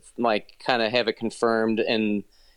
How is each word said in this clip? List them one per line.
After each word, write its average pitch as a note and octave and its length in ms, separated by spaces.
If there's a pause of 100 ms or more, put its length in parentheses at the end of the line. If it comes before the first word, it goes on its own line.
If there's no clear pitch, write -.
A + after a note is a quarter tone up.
(180)
like, A2+ 420
kinda A#2 300
have A#2+ 180
it A2 60
confirmed A2+ 640
and, G#2+ 440 (340)